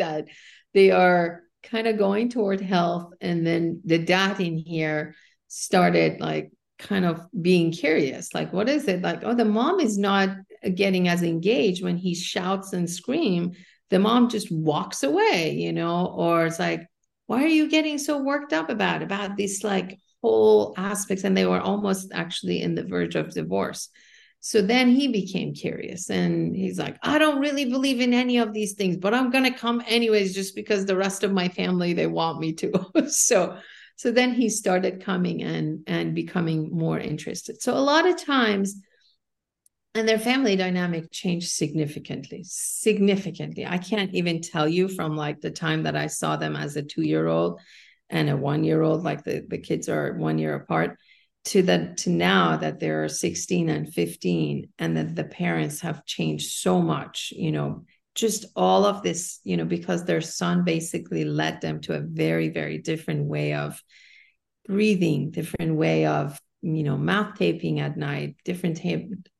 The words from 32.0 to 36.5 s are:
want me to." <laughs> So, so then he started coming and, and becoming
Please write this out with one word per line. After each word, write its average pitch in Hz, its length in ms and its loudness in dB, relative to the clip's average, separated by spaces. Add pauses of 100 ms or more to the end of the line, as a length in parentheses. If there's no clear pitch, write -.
want 165 320 -2
me 160 140 -2
to." - 180 -4 (240)
<laughs> 285 120 4
So, - 520 2 (380)
so 247 140 0
then 247 220 4
he 233 160 4
started 190 560 0
coming 180 380 0
and, 156 420 -4
and 165 300 -2
becoming 165 440 -2 (260)